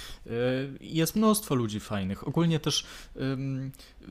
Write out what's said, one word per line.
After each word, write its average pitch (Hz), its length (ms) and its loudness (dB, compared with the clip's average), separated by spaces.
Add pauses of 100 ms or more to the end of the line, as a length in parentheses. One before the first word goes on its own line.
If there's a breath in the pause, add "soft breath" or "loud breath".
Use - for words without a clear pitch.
(260 loud breath)
Y, - 40 -12 (500)
jest 160 360 0
mnóstwo 214 380 4
ludzi 110 260 2
fajnych. 98 480 -2
Ogólnie 165 320 4
też, - 240 0 (320 loud breath)
ym, 135 560 -4 (380 loud breath)